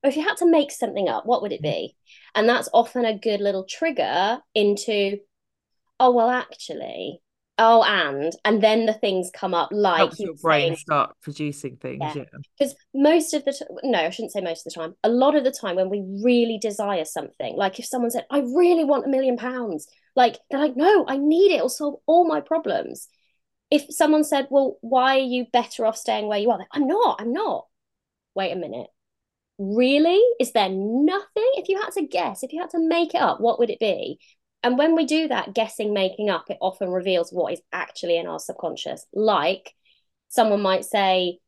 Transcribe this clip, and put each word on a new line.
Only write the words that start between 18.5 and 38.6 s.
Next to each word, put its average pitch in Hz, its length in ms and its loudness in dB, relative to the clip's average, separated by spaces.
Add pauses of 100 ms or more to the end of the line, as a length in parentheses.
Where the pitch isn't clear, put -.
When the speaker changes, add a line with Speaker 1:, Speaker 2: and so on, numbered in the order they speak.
Speaker 1:
want 269 220 2
a 277 40 -4
million 262 280 0
pounds," 233 500 -8 (280)
like, 247 220 4 (140)
they're 277 80 -4
like, 277 160 0
"No, 349 320 4
I 269 100 -2
need 320 340 4
it, 320 40 2
it'll 254 140 0
solve 294 360 -6
all 339 220 6
my 302 140 0
problems." 214 680 -4 (640)
If - 180 2
someone 302 360 4
said, 277 260 -2
"Well, 269 300 2
why 254 340 2
are 269 80 2
you 247 280 -2
better 240 340 0
off 220 120 0
staying 214 300 -4
where 208 120 -2
you 226 120 2
are?" 202 80 0
Like, - 140 -16
"I'm 285 140 0
not, 392 340 0
I'm 233 120 -4
not." 359 340 -4 (680)
Wait 190 160 -2
a 165 60 -6
minute. 123 320 -10 (680)
Really? 269 640 4 (180)
Is 247 120 0
there 202 180 0
nothing? 294 840 0
If - 140 -8
you 392 120 0
had - 120 -6
to 349 120 -4
guess, - 380 -4
if 254 80 -10
you 311 80 -8
had 349 120 -8
to 349 80 -2
make 330 360 0
it - 60 2
up, 208 180 0
what 226 180 0
would 233 120 2
it - 100 -6
be? 190 400 -4 (440)
And 247 140 2
when 320 180 4
we 320 100 2
do 311 240 0
that 196 240 -4
guessing, 220 400 -2
making 202 360 -2
up, 170 200 -4
it - 100 -8
often 190 300 -4
reveals 180 420 -2
what 175 220 -2
is 170 80 -10 (100)
actually 175 460 -4
in 170 100 -6
our 156 120 -8
subconscious. - 760 -10